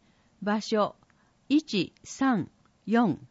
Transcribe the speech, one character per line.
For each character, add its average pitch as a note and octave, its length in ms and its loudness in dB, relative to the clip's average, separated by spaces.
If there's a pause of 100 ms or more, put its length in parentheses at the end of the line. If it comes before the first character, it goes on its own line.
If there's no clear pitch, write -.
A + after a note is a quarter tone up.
(420)
場 G#3 200 -2
所、 G#3 340 -2 (540)
一、 B3+ 440 0 (100)
三、 B3+ 460 -2 (360)
四 A3 340 2 (120)